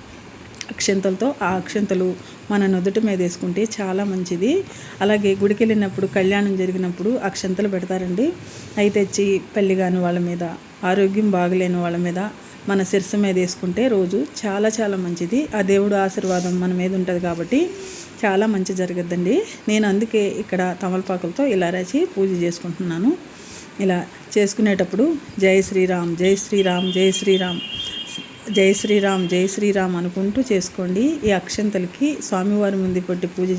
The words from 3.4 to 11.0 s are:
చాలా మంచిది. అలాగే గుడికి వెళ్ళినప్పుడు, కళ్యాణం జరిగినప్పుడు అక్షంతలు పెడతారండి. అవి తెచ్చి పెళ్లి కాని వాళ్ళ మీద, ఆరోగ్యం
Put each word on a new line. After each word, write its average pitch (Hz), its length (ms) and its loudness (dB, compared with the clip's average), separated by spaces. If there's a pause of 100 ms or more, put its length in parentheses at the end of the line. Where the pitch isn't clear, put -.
చాలా 190 220 -2
మంచిది. 190 600 0 (380)
అలాగే 202 340 2
గుడికి 208 280 2
వెళ్ళినప్పుడు, 202 440 2
కళ్యాణం 196 500 2
జరిగినప్పుడు 185 680 0
అక్షంతలు 190 440 -2
పెడతారండి. 185 680 -2 (440)
అవి 208 120 4
తెచ్చి 202 520 2 (140)
పెళ్లి 196 200 2
కాని 185 240 2
వాళ్ళ 180 200 0
మీద, 175 240 -2 (400)
ఆరోగ్యం 196 480 4